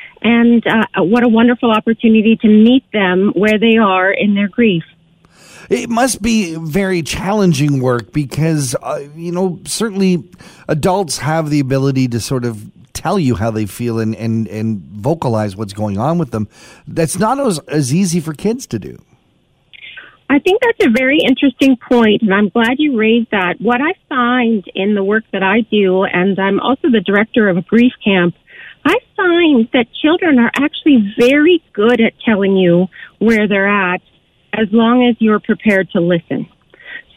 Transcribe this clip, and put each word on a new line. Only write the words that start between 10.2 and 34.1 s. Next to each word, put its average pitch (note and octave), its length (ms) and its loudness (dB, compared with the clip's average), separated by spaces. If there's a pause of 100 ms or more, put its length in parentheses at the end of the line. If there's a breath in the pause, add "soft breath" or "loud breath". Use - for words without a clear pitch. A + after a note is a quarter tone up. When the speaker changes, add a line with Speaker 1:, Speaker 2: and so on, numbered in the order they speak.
Speaker 2:
adults F3+ 500 -2
have D#3 320 -2
the D3 100 0
ability C3 480 0
to A#2 120 -4
sort B2 260 -4
of A2 240 -10 (220)
tell F#3+ 260 -4
you C3 160 0
how A2 160 -2
they A2 160 -4
feel A#2 320 -6
and, A2 180 -4
and, A2+ 320 -4
and A2 320 -6
vocalize G#2+ 760 -4
what's G2+ 200 -10
going G#2 240 -6
on D3 180 -2
with D#3+ 140 -4
them. G#2+ 180 -6 (400 loud breath)
That's D#3+ 300 -4
not A3 200 0
as, A#3 200 -2 (100)
as C#3 260 -2
easy F3 260 0
for D#3 120 -8
kids A3+ 360 -6
to - 100 -6
do. C2 180 -14 (1300 loud breath)
Speaker 1:
I C#4+ 80 2
think F#4 240 0
that's A#4 240 0
a C4 40 4
very C4 300 2
interesting C4+ 560 2
point, A3 460 2
and G#3 100 2
I'm G#3 160 2
glad A#3 300 0
you D4 200 0
raised A3+ 340 0
that. F3+ 280 -2
What A#3+ 220 0
I D#4+ 100 -2 (160)
find A#3+ 560 0 (100)
in G3+ 200 -2
the G3 100 0
work G#3+ 280 0
that F#3+ 100 -4
I G3 180 2
do, G3 440 0
and F#3 340 0
I'm G3 200 0
also - 320 -2
the A3 120 2
director G#3 480 0
of E3+ 80 -2
a F3+ 40 -2
grief A#3+ 300 2 (100)
camp, F3+ 320 0 (480 loud breath)
I E4 140 0 (180)
find E4+ 600 2
that A#3 180 0
children D#4 460 0
are A#3 160 2
actually B3 640 0
very D4 440 4 (120)
good A3+ 260 2
at A3+ 140 0 (100)
telling G3 320 0
you F3+ 320 2 (300 loud breath)
where G#3+ 280 2
they're G3 220 0
at F#3 320 -2 (540)